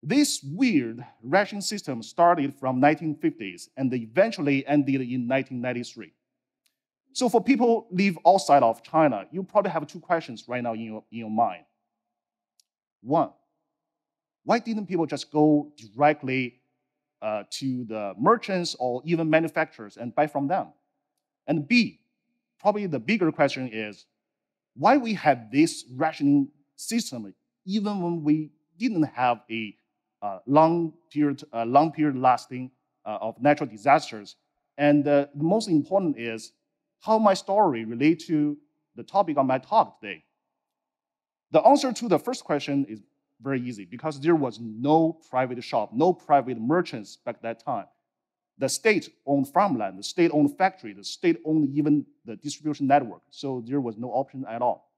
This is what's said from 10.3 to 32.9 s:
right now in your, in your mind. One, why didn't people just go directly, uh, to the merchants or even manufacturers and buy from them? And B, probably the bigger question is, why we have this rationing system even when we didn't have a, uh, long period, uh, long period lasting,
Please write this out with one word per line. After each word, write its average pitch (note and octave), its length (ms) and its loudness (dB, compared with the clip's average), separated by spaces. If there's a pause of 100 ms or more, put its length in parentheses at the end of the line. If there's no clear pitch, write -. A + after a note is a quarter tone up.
right A#2+ 140 -4
now A#2+ 100 -4
in A2+ 80 -8
your, A2 320 -12
in A2+ 60 -12
your A2 120 -10
mind. G#2 340 -2 (1400)
One, C#3 280 0 (1120)
why G3 140 2
didn't A3 280 -6
people E3 200 -2
just C#3 240 -8
go D3+ 460 2
directly, C3 800 -2 (680)
uh, G#2+ 280 -6
to B2+ 340 -6
the G#2 340 -8
merchants F#3 600 0
or B2+ 260 -4
even D#3+ 240 -2
manufacturers D#3 680 -2
and A#2 160 -10
buy D3+ 120 2
from C#3 220 -4
them? E3+ 200 -2 (800)
And E3 200 -2
B, A3 340 0 (580)
probably G#3 280 0
the D3 120 -4
bigger E3 340 0
question C3+ 400 0
is, G#2+ 340 -10 (680)
why G3 220 4
we A3+ 180 -2
have B2 360 0
this D3+ 340 2 (120)
rationing C#3+ 520 2 (280)
system B2 580 -6 (320)
even G3+ 340 -2
when E3+ 220 -2
we D3+ 280 2 (280)
didn't G#3 240 0
have B2 480 0
a, A2 260 -8 (460)
uh, G2+ 240 -8
long D#3+ 460 4 (180)
period, C#3+ 320 -2 (100)
uh, A#2 120 -4
long C#3+ 280 4
period D3+ 240 -2
lasting, B2+ 540 -2 (340)